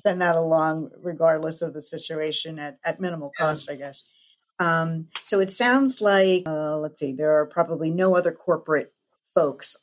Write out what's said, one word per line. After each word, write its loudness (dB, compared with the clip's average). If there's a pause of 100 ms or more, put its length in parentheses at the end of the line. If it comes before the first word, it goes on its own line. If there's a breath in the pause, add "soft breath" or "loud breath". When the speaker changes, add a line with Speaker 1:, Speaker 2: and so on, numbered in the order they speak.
Speaker 1:
send 0
that 4
along 0 (100)
regardless 0
of -4
the -10
situation -6
at, -12
at -4
minimal -6
Speaker 2:
Yeah. 0
Speaker 1:
cost, -2
I -12
guess. -10 (500 soft breath)
Um, 0 (180)
so 0
it 2
sounds 2
like, 4
uh, -4
let's -6
see, -4
there 2
are 2
probably -2
no 4
other 2
corporate -2 (400)
folks 2